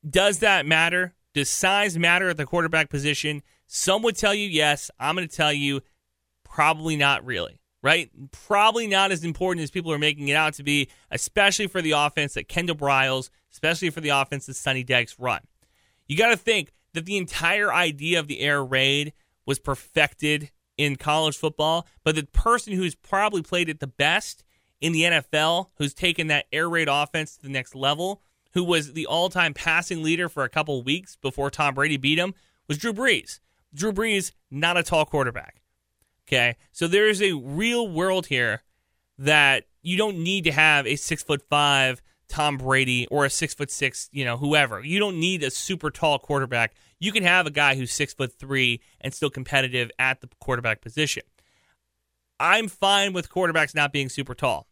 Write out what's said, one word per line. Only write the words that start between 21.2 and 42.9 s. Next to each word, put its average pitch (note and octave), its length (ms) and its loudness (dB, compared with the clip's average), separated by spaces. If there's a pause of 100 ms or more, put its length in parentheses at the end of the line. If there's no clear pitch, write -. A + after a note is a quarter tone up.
football, D#3 520 -2 (160)
but D#3 100 2
the D3+ 120 -4
person A3+ 480 2
who's F3+ 200 -2
probably G3+ 480 -2
played F3 260 -2
it D#3 120 -6
the C#3 80 -8
best D#3 560 -2 (360)
in D#3+ 120 0
the E3 140 2
N E3+ 80 2
F C#3+ 180 -2
L, E3 440 2
who's C#3+ 180 -2
taken F3 320 -2
that D3 260 0
air D#3+ 160 0
raid E3 200 0
offense D3 480 -2
to - 60 -20
the C#3 60 -16
next C3 260 -8
level, D3+ 460 -2 (320)
who F3+ 100 0
was D#3+ 300 0
the D#3 140 -8
all-time E3+ 480 0
passing E3 480 -2
leader E3 260 0
for C#3+ 160 -4
a B2 40 -4
couple C#3+ 340 -4
weeks D3+ 340 -4
before C#3 340 -4
Tom C#3+ 240 -2
Brady C#3+ 220 0
beat C#3 220 0
him, F#3 160 -2 (340)
was D3 80 -2
Drew A3 160 -4
Brees. G#3+ 480 -2 (320)
Drew F3+ 200 -4
Brees, G3+ 400 -2 (180)
not E3 260 0
a E3+ 60 2
tall D#3 240 2
quarterback. - 560 -4 (640)
Okay, A#2+ 280 2 (140)
so - 160 -4
there G3+ 220 4
is G3+ 140 2
a G3 100 2
real G3 560 -2
world F#3 380 -2
here A#2+ 360 0 (540)
that C#3 480 4 (160)
you F3+ 160 -4
don't G3+ 220 0
need F3+ 260 -2
to D#3+ 80 2
have D3 340 4
a C3+ 100 0
six-foot-five C#3+ 1080 0 (260)
Tom D3 300 -2
Brady B2+ 520 0